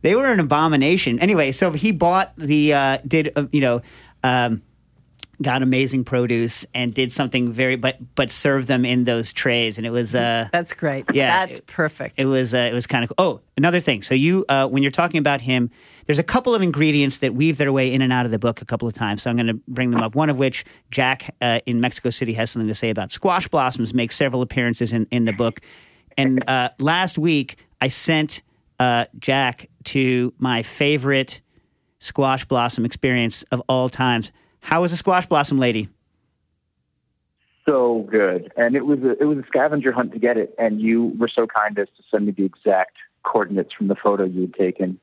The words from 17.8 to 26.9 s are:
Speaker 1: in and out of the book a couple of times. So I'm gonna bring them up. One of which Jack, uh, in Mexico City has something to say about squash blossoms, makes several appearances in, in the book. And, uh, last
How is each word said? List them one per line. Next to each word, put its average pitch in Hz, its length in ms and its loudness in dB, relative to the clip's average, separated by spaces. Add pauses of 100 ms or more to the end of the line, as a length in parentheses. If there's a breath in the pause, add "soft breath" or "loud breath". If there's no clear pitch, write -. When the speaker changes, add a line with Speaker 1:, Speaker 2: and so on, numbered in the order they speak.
Speaker 1:
in 135 80 2
and 127 100 2
out 123 140 2
of 113 60 -2
the 110 80 0
book 117 220 -2
a - 20 -14
couple 117 240 -4
of 110 60 -6
times. 104 280 -4
So 123 80 -2
I'm 117 60 0
gonna 117 180 0 (140)
bring 123 240 -2
them 117 80 2
up. 110 160 -4
One 151 120 2
of 135 100 -2
which 135 260 0 (260 loud breath)
Jack, 131 500 -2
uh, 120 260 0
in 117 140 0
Mexico 120 300 -2
City 113 220 -4
has 113 180 -2
something 113 160 -2
to 107 80 -2
say 113 160 -2
about 98 220 -4
squash 180 340 0
blossoms, 127 480 -2
makes 120 220 0
several 127 260 0
appearances 120 500 -2
in, 113 200 0
in 120 120 0
the 113 80 0
book. 113 280 -2 (560 loud breath)
And, 131 340 0
uh, 127 200 0 (100)
last 170 360 0